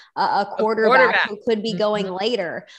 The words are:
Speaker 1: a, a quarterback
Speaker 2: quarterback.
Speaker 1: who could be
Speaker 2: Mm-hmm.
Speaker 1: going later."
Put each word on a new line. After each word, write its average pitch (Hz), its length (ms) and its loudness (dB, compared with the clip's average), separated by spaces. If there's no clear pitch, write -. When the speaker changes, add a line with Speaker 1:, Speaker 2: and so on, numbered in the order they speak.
Speaker 1:
a, - 60 -4
a 196 360 -2
quarterback 220 400 2
Speaker 2:
quarterback. 202 320 4
Speaker 1:
who 208 80 -10
could 220 140 0
be 220 120 -6
Speaker 2:
Mm-hmm. 180 40 -6
Speaker 1:
going 208 320 -2
later." 185 560 -4